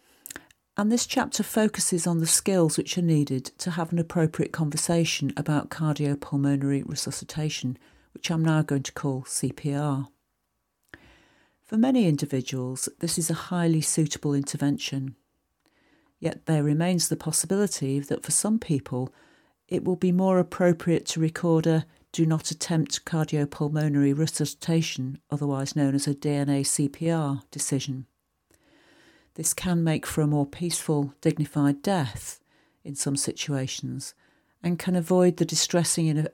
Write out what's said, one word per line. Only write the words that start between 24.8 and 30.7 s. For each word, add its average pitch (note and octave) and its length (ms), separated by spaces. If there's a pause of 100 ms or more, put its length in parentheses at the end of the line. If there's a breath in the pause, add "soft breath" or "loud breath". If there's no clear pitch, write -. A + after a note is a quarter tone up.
otherwise C#3+ 440
known C#3 200
as C#3 120
a D3 60
D C#3 160
N C#3+ 220
A C#3 120
C C#3+ 240
P D#3+ 240
R D3 400
decision. C3 540 (1300 soft breath)
This D#3+ 180
can E3+ 320
make D#3 220
for - 160
a D3+ 40
more D3 200
peaceful, D3+ 760